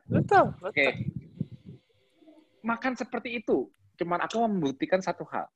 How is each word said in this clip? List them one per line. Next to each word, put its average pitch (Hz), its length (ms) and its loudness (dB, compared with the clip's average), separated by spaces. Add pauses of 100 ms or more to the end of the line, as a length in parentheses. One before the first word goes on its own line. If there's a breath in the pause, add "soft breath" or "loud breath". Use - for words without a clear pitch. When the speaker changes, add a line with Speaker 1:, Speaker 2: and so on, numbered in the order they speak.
(100)
Speaker 1:
Betul, - 500 6
betul. 180 80 -6
Speaker 2:
Oke. 143 180 4 (1800)
Makan 233 320 -2
seperti 233 420 -6
itu, 180 300 0 (260)
cuman 175 240 -2
aku 160 240 -4
membuktikan 180 560 0
satu 185 300 -6
hal. 92 260 -4